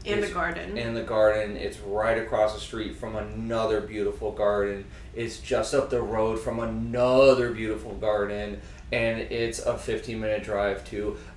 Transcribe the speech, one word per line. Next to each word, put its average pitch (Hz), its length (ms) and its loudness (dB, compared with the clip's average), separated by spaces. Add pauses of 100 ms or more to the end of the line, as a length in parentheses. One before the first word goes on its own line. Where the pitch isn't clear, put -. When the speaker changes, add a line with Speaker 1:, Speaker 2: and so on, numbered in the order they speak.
Speaker 1:
And 208 160 0
the 202 40 0
Speaker 2:
It's - 80 -4
Speaker 1:
garden. 165 440 -4
Speaker 2:
and 117 180 -2
the 113 60 -2
garden. 107 560 4
It's - 220 -6
right 107 360 0
across 107 380 2
the - 60 -8
street 107 360 -6
from 110 200 -8
another 110 640 0
beautiful 104 500 -2
garden. 101 540 2 (280)
It's 117 260 -6
just - 340 0
up 135 160 2
the 120 100 2
road 110 380 0
from 113 220 -4
another 123 920 6
beautiful 110 440 -4
garden. 104 680 0 (300)
And 113 280 2
it's 117 400 -2
a 120 160 0
fifteen 113 440 -4
minute 107 220 0
drive 101 480 0
to 104 280 -4 (180)